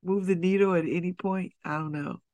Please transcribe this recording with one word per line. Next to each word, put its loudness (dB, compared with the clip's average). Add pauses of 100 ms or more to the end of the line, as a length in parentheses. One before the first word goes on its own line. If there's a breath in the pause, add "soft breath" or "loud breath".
move 0
the 4
needle 4
at 2
any -2
point? -4 (100)
I -4
don't -4
know. -6 (160)